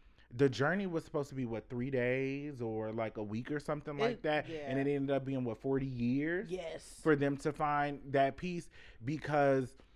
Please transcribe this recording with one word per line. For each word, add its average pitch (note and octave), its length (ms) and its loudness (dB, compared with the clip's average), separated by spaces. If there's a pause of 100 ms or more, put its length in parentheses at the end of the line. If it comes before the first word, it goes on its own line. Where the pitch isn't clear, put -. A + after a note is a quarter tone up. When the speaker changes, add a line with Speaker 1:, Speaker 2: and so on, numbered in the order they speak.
(380)
Speaker 1:
The C#3 100 6
journey D#3 400 2
was E3 160 -4
supposed C#3+ 260 -4
to C3+ 60 -12
be, C3 100 -2
what, A2+ 240 -6
three B2 200 -4
days C3+ 720 0
or, A2 320 -2
like, A2+ 240 -2
a A2 60 -4
week A2+ 280 -4
or D3 80 0
something D3 380 -6
like A3+ 140 2
Speaker 2:
It, A3+ 120 -8
Speaker 1:
that? D3+ 240 0
Speaker 2:
yeah. D#3+ 200 -8
Speaker 1:
And C3+ 120 0
it C#3 100 2
ended C#3 240 0
up C3+ 120 0
being, C3+ 180 -2
what, A2+ 140 -4
forty C3+ 300 0
years? C#3 640 0
Speaker 2:
Yes. E3+ 520 -10
Speaker 1:
For D#3 160 8
them C#3 200 2
to D3+ 140 -2
find D3 480 0 (120)
that C3+ 260 4
peace F3 320 -6 (340)
because, C#3 720 2 (200)